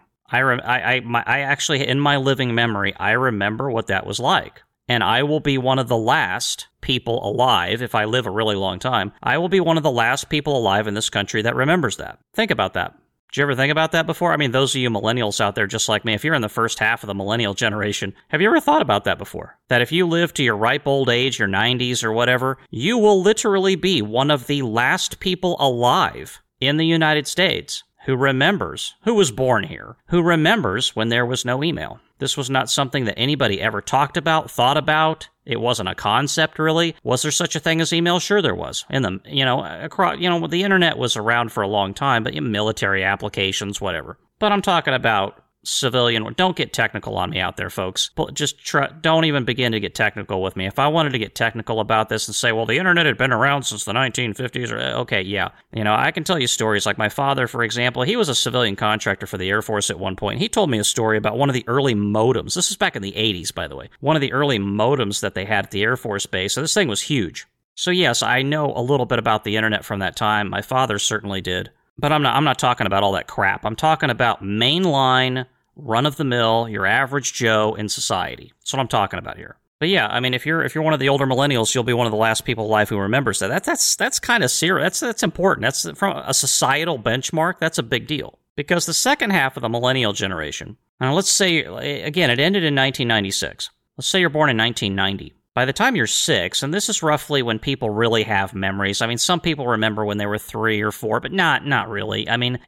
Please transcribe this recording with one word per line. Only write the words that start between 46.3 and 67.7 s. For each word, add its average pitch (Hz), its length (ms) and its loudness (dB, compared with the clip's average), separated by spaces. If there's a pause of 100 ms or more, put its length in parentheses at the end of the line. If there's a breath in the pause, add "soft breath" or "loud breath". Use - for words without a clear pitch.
Don't 185 180 0
get 123 180 -4
technical 107 440 -2
on 90 120 -2
me - 100 -4
out 87 160 -4
there, 98 140 -6
folks. 95 460 -4
But - 180 -4
just - 320 -6
try, 139 240 0 (120)
don't 160 240 4
even 143 200 0
begin 120 280 0
to 110 60 0
get 98 140 -6
technical 101 480 -2
with 95 140 -4
me. 95 100 -4
If 98 140 -4
I 139 80 4
wanted 151 240 2
to 127 80 -2
get - 160 -6
technical 113 440 -2
about 110 300 0
this - 180 -2
and 107 60 -10
say, 120 180 0
"Well, 113 140 0
the 120 140 2
internet 175 260 2
had 127 100 2
been 127 160 0
around 131 320 2
since - 200 -6
the 101 100 -4
nineteen 123 400 0
fifties," 123 380 -6
or, 110 80 -6
okay, 120 420 -2
yeah. 95 280 -2 (220 soft breath)
You 110 120 -4
know, 104 100 2
I 123 160 2
can 160 140 -4
tell 175 160 0
you 123 80 0
stories. 107 400 0
Like 101 100 -2
my 107 120 0
father, 139 360 0
for 120 180 -4
example, 120 380 -2
he 170 140 0
was 214 120 0
a 131 60 0
civilian 117 420 0
contractor 104 520 -2
for 101 100 -8
the 92 120 -4
Air 107 120 2
Force 104 300 -2
at 85 80 -6
one 95 160 -6
point. 107 240 -4
He 214 100 -2
told 185 220 0
me 110 80 2
a 104 40 -2
story 110 320 0
about 107 220 0
one 139 120 2
of 131 40 0
the 123 140 -4
early 135 260 2
modems. 107 640 0
This - 160 -2
is - 60 -10
back 190 180 0
in 110 80 -8
the 98 120 -8
eighties, 101 360 -2
by 87 160 -6
the 69 80 -12
way. 67 140 -14 (100)
One 143 160 2
of 147 60 2
the 135 120 -2
early 139 240 2
modems 104 640 0
that 98 160 -4
they 95 100 -6
had 101 200 0
at - 60 -18
the 98 120 -2
Air 120 120 2
Force 104 300 -6
Base. 95 280 -4
So 131 80 -4
this 156 120 -2
thing 196 140 2
was 101 140 -2
huge. 117 440 -4 (300)